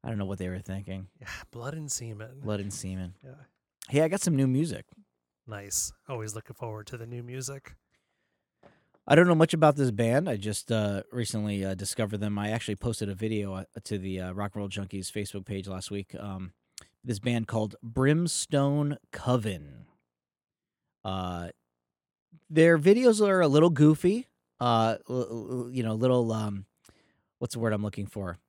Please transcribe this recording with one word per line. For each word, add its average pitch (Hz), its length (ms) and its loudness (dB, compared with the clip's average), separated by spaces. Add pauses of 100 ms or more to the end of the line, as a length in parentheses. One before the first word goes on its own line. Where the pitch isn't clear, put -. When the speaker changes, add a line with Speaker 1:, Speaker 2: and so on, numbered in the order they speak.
Speaker 1:
I 127 40 -8
don't 113 100 -6
know 101 60 -4
what 95 140 -8
they 92 100 -6
were 92 120 -8
thinking. 95 480 -10 (120)
Speaker 2:
Yeah, 120 60 -16 (240)
blood 120 240 -10
and 151 160 -12
semen. 113 520 -12
Speaker 1:
Blood 104 180 -4
and 98 120 -8
semen. 92 420 -10 (100)
Speaker 2:
Yeah. 131 60 -20 (580)
Speaker 1:
Hey, 143 140 2
I 160 60 2
got - 120 -2
some 165 160 2
new 135 100 4
music. 135 400 -2 (640)
Speaker 2:
Nice. 101 440 -6 (160)
Always 110 280 -8
looking 117 180 -14
forward 107 340 -12
to - 80 -12
the 113 100 -14
new 120 180 -12
music. 131 500 -12 (1300)
Speaker 1:
I 139 100 6
don't 175 100 10
know 175 80 6
much 160 200 4
about 151 220 6
this 135 140 2
band. 120 380 2
I 120 80 -2
just, 101 340 -6
uh, 104 400 0
recently, 104 540 -4
uh, 95 100 -4
discovered 101 440 -4
them. 104 200 -4
I 104 120 -2
actually 110 260 -4
posted 110 320 -6
a 98 80 -6
video, 104 380 -4
uh, 95 100 -8 (200)
to 104 140 -6
the, 92 220 -6
uh, 92 120 -8
Rock 101 220 -6
and 107 60 -6
Roll 101 80 -6
Junkies 98 420 -10
Facebook 101 340 -8
page 95 220 -8
last 95 240 -10
week. 101 240 -10
Um, 95 380 -12 (500)
this 117 160 -6
band 117 300 -2
called 107 340 -2
Brimstone 143 1160 0 (120)
Coven. 92 760 -2 (1160)
Uh, 90 440 -6 (1040)
their 160 280 8
videos 214 480 6
are 190 140 6
a 165 80 6
little 151 220 8
goofy. 156 560 6 (340)
Uh, 113 360 4 (120)
l-, 127 220 -2
l-, 120 400 -8
you 127 120 -4
know, 110 120 -2
little, 123 380 4
um, 101 340 -4 (720)
what's - 160 -6
the 117 60 -6
word 113 120 2
I'm 104 100 0
looking 104 240 -6
for? 92 300 -8 (120)